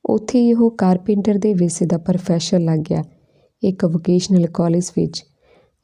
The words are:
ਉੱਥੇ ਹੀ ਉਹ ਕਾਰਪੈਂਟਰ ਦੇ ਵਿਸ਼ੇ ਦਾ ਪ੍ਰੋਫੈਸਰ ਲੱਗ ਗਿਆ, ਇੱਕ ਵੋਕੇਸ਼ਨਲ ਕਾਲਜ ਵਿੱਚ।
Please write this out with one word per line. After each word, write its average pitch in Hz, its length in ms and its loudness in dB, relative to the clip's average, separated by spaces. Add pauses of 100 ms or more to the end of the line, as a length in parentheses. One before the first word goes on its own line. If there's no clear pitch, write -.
ਉੱਥੇ 220 340 0
ਹੀ 240 120 4
ਉਹ 233 180 2
ਕਾਰਪੈਂਟਰ 202 680 0
ਦੇ 208 160 0
ਵਿਸ਼ੇ 175 320 0
ਦਾ 165 120 0
ਪ੍ਰੋਫੈਸਰ 180 600 -2
ਲੱਗ 160 200 0
ਗਿਆ, 156 260 -4 (580)
ਇੱਕ 190 220 0
ਵੋਕੇਸ਼ਨਲ 175 640 2
ਕਾਲਜ 170 500 -2
ਵਿੱਚ। 165 280 -4 (600)